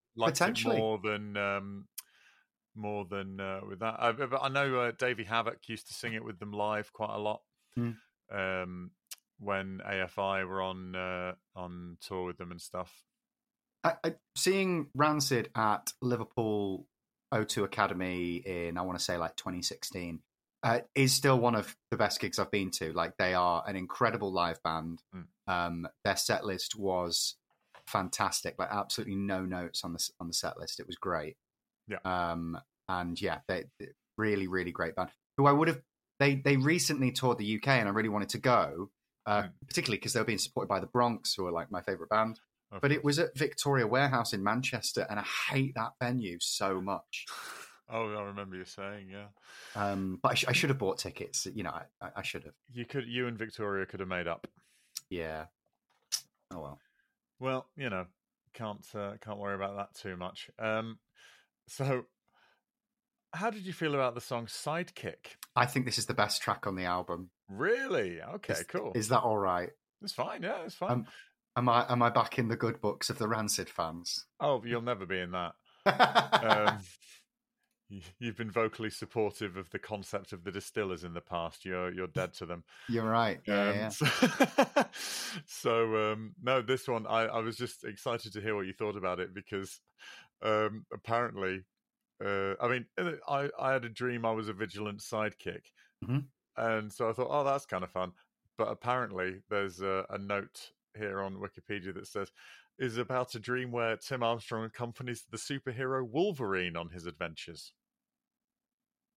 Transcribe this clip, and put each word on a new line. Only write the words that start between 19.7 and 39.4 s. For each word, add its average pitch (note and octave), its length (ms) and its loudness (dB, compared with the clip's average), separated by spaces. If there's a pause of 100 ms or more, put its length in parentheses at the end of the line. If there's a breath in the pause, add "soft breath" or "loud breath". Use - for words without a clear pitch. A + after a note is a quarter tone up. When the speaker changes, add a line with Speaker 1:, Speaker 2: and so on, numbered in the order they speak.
Speaker 2:
uh, A#2+ 180 4 (140)
is C3+ 180 8
still C3 280 6
one A#2 160 6
of - 200 -2 (140)
the A2+ 60 0
best - 240 4
gigs G2 180 -2
I've F#2+ 140 2
been G2 200 2
to. D#2+ 200 -2
Like, E2+ 240 0
they F#2 180 4
are F2 320 4
an G2+ 80 -4
incredible G2+ 580 0
live F2 300 2
band. E2 400 -2 (100)
Speaker 1:
Mm. F2+ 140 -12 (220)
Speaker 2:
Um, F2 400 0 (160)
their G2 120 4
set - 280 2
list F#2+ 320 -4
was F2+ 580 0 (540)
fantastic. F#2 720 0
Like, F2+ 100 0
absolutely G2+ 460 -2
no G2 280 0
notes F2+ 380 -4
on F2 100 -6
the E2+ 60 -6
s-, - 220 -2
on E2+ 80 -6
the E2+ 60 -8
set - 260 -2
list. - 180 -8
It - 80 -10
was F2+ 80 -8
great. E2 420 -2 (520)
Speaker 1:
Yeah. G2+ 160 -4
Speaker 2:
Um, E2+ 560 0 (280)
and F2 320 -2
yeah, F2 280 -2
they, F2+ 160 0 (160)
they - 80 -12 (280)
really, G#2 300 2
really F2+ 240 0
great E2 240 -2
band. F#2 160 -2 (260)
Who C#3 100 8
I C#3+ 60 10
would D3+ 140 8
have, D#3+ 160 2 (380)
they, C#3 160 6
they C#3 200 6
recently C#3 540 4
toured B2+ 280 2
the G#2 80 -2
U G#2+ 120 2
K C3+ 220 6
and G#2+ 80 2
I - 40 2
really A2 160 4
wanted G#2 200 0
to A#2+ 100 -2
go, F#2+ 540 4 (340)
uh, G#2 160 4